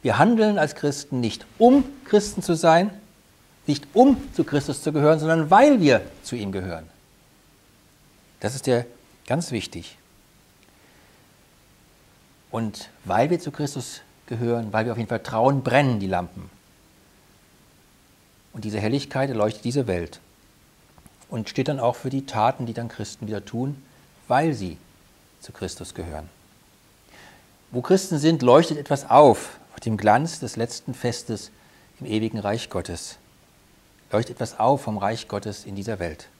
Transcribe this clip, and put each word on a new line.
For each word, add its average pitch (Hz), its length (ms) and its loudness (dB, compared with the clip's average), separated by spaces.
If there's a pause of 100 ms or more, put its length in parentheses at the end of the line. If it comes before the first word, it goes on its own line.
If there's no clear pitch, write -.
Wir 110 160 0
handeln 214 400 4
als 151 160 -2
Christen 139 460 -4
nicht, 113 260 -4 (120)
um 262 260 6 (200)
Christen 208 380 0
zu 175 120 0
sein, 170 360 4 (760)
nicht 143 260 -2
um 254 240 6 (180)
zu 160 100 0
Christus - 380 -2
zu 151 100 -4
gehören, 151 260 4
sondern 160 320 0
weil 254 300 8
wir 135 200 6 (220)
zu - 140 -10
ihm 101 160 -6
gehören. 87 360 -8 (1500)
Das 117 140 -4
ist 135 120 -8
der 120 180 0 (420)
ganz 160 260 -4
wichtig. - 440 -10 (2500)
Und 113 400 -8 (140)
weil 110 260 2
wir 175 100 0
zu 147 100 -10
Christus 139 520 -8 (240)
gehören, 117 460 -4
weil 110 120 0
wir 120 80 -4
auf 110 60 -6
ihn 113 80 -6
vertrauen, 120 560 0
brennen 127 360 2
die 98 80 -4
Lampen. 90 440 -6 (2000)
Und 107 120 -14
diese 107 140 -6
Helligkeit 131 520 -2
erleuchtet 110 340 -2
diese 123 220 -2
Welt 87 340 -4 (1120)
und 117 180 -8
steht 131 200 -4
dann 139 120 -4
auch 123 160 0
für 131 140 -8
die 135 160 -6
Taten, 117 400 -2
die 117 80 -10
dann 117 140 -8
Christen - 380 -12
wieder 101 200 -8
tun, 135 360 -8 (460)
weil 147 240 2
sie 95 240 -8 (680)
zu - 80 -20
Christus - 420 -12
gehören. 80 340 -12 (1400)
Wo 123 120 -6
Christen 185 360 2
sind, 151 240 2
leuchtet 147 360 6
etwas 139 320 -6
auf 131 480 6 (140)
von - 120 -20
dem 110 120 -2
Glanz 107 440 2
des - 160 -10
letzten 117 380 -8
Festes - 560 -8 (500)
im 135 60 -14
ewigen 110 320 -4
Reich 104 320 -4
Gottes. - 480 -10 (920)
Leuchtet 113 260 -4
etwas - 220 -10
auf 135 240 2
vom 107 160 -6
Reich 104 300 -6
Gottes 101 380 -10
in 98 100 -12
dieser 98 220 -8
Welt. 85 300 -10 (100)